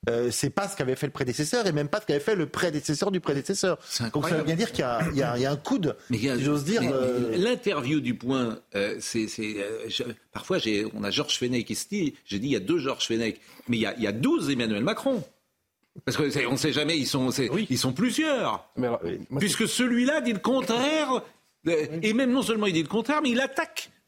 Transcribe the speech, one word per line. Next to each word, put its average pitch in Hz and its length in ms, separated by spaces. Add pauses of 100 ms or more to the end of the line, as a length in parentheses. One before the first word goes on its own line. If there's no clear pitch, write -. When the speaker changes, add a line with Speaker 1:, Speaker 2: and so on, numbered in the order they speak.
Speaker 1:
Euh, 120 220
c'est 139 180
pas 196 180
ce 185 80
qu'avait 131 220
fait - 80
le 143 80
prédécesseur 151 520
et 180 60
même 147 160
pas 208 140
ce - 40
qu'avait 147 140
fait 214 160
le 165 100
prédécesseur 156 640
du 185 120
prédécesseur. 165 640
Speaker 2:
C'est 117 260
Speaker 1:
Donc 147 140
ça 175 60
veut 156 100
Speaker 2:
incroyable. 151 60
Speaker 1:
bien 165 100
dire 220 160
qu'il - 80
y - 20
a, 120 160 (140)
il 143 40
y 135 60
a, 120 140
il 127 60
y - 20
a 139 80
un - 20
coude, 156 400 (140)
Speaker 2:
Mais 120 80
il 107 80
y 139 40
a, 123 80
Speaker 1:
si 120 60
j'ose 147 220
dire, 214 160
Speaker 2:
mais, 156 100
Speaker 1:
euh, 123 460
Speaker 2:
l'interview 170 640
du 123 120
Point, 123 460 (160)
euh, 101 240
c'est, 110 300
c'est, 107 340
euh, 110 240
je, 107 160 (300)
parfois - 240
j'ai, 104 360
on 104 120
a 101 40
Georges 123 300
Fenech 123 300
ici, 165 460 (100)
j'ai 101 140
dit 120 80
il 143 40
y 127 60
a - 20
deux 151 200
Georges 131 280
Fenech, 113 320 (300)
mais 117 80
il - 20
y 110 60
a, 98 100
il 120 80
y 104 40
a 101 40
douze 165 380
Emmanuel 117 340
Macron. 214 400 (800)
Parce - 140
que 147 120
c'est, 117 180
on 131 100
sait 151 160
jamais, 151 240
ils 127 100
sont, 127 240
c'est, 120 180
Speaker 3:
Oui. 202 200
Speaker 2:
ils 123 80
sont 131 160
plusieurs. 233 840
Speaker 4:
Mais 127 120
alors, - 140 (280)
moi, 135 100
Speaker 2:
Puisque 202 300
Speaker 4:
c'est - 140
Speaker 2:
celui-là 247 360
dit 240 140
le 190 60
contraire, 262 840 (460)
euh, 156 160 (160)
et 214 100
même 247 220
non 262 80
seulement 208 240
il 190 80
dit 160 100
le 151 60
contraire, 247 320
mais 277 80
il 240 100
attaque 269 500 (180)